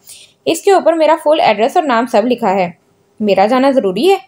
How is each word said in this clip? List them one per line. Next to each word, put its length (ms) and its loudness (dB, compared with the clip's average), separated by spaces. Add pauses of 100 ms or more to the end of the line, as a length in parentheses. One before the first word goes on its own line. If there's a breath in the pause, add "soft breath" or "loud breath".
(460 loud breath)
इसके 260 0
ऊपर 220 2
मेरा 220 2
फुल 240 0
एड्रेस 360 0
और 80 0
नाम 220 -2
सब 200 0
लिखा 220 -2
है।" 300 -2 (440)
"मेरा 240 2
जाना 260 0
ज़रूरी 340 -2
है?" 220 2